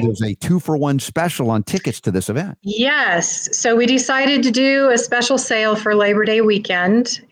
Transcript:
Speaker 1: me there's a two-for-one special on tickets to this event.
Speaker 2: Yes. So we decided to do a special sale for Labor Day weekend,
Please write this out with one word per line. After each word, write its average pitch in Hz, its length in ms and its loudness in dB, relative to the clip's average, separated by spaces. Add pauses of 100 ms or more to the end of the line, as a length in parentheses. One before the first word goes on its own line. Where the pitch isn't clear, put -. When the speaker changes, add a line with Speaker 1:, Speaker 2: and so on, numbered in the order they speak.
Speaker 1:
me 117 40 2
there's 110 140 -2
a 110 140 -2
two-for-one 147 640 0
special 160 520 -2
on 107 120 0
tickets - 400 -6
to 113 80 -2
this 92 180 -2
event. 131 320 -6
Speaker 2:
Yes. 214 960 -2
So 240 180 0
we 240 120 4
decided 269 560 2
to 247 80 2
do 269 400 2
a 240 80 4
special 240 400 0
sale 220 360 0
for 214 200 0
Labor 208 320 2
Day 220 160 2
weekend, 208 880 0